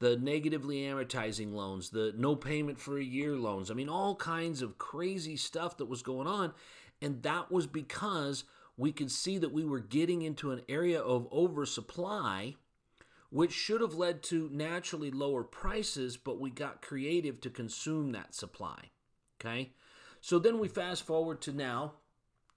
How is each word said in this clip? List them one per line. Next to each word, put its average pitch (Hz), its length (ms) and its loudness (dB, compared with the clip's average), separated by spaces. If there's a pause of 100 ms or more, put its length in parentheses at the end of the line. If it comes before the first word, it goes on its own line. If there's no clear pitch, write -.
the 120 180 6
negatively 143 640 0
amortizing 113 720 -2
loans, 95 340 -4
the 110 260 0
no 135 220 4
payment 147 420 -2
for 143 200 -4
a 139 60 -2
year 139 320 0
loans. 101 340 0
I 110 40 -2
mean, 139 140 -2
all 190 280 0
kinds 165 440 -2
of 123 160 -4
crazy 165 600 -4
stuff 165 420 -4
that 135 80 -4
was 120 160 -4
going 131 240 -2
on, 185 260 0 (500)
and 139 220 -2
that 160 280 0
was 180 140 4
because 147 800 -2 (340)
we 143 120 4
could 139 200 -2
see 190 260 0
that 156 160 2
we 156 140 2
were 139 140 0
getting 160 420 2
into 151 280 -2
an 127 160 -2
area 165 320 2
of 123 320 2
oversupply, 143 1200 0 (720)
which 165 240 4
should 226 300 2
have 170 120 2
led 170 280 2
to 160 280 0
naturally 156 600 -2
lower 135 320 2
prices, 151 760 -2
but 127 240 -4
we 135 80 -2
got 135 320 -6
creative 143 600 0
to 127 100 -6
consume 135 600 -2
that 98 220 -8
supply, - 560 -10 (480)
okay? 123 340 -4 (500)
So 175 160 6
then 226 200 6
we 208 100 2
fast 180 340 -4
forward 160 400 0
to 147 100 -6
now. 139 420 -2 (640)